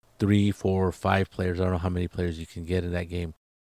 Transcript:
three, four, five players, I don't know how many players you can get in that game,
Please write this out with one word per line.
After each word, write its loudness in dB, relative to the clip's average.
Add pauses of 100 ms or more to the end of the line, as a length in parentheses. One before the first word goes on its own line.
(180)
three, 4
four, 0
five 0
players, -2
I 0
don't 2
know 0
how -2
many -2
players -4
you -10
can -12
get 0
in -6
that -4
game, -6 (360)